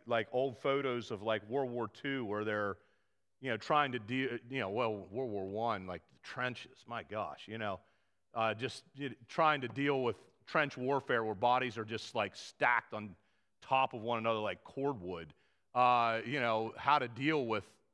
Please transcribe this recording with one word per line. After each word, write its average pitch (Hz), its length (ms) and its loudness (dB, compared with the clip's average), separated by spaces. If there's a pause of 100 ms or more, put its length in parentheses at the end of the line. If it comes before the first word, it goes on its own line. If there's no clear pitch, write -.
like, 117 260 0
old 131 260 0
photos 135 520 0
of, 101 120 -6
like, 107 260 -2
World 127 220 0
War 120 180 -4
Two, 135 360 -4
where 104 200 -2
they're, 104 320 -2 (640)
you 131 100 -4
know, 113 60 0
trying 143 360 2
to 123 60 -2
deal, 120 320 -2 (200)
you 135 100 -4
know, 98 100 -2
well, 107 400 0
World 120 200 -4
War 98 160 -4
One, 104 400 -2
like, 90 240 -8
the - 120 -20
trenches, - 640 -6
my 117 160 -8
gosh, 95 440 -6
you 110 120 -8
know, 101 220 -4 (540)
uh, 113 200 2
just, 117 300 -6 (100)
you 135 160 -6
know, 113 40 -12 (140)
trying 151 320 4
to 127 80 -4
deal 139 340 0
with 117 140 0 (300)
trench 147 300 0
warfare 127 460 0
where 107 120 -2
bodies 120 440 2
are 110 60 -4
just, 110 300 -8
like, 104 200 0
stacked - 600 2
on 104 200 -8 (460)
top 131 340 2
of 113 80 -8
one 117 160 0
another 110 220 2
like 98 240 -4
cordwood, 92 680 -4 (440)
uh, 120 500 6
you 135 140 -2
know, 113 360 0
how 143 220 4
to 127 80 0
deal 135 400 0
with 110 180 0 (300)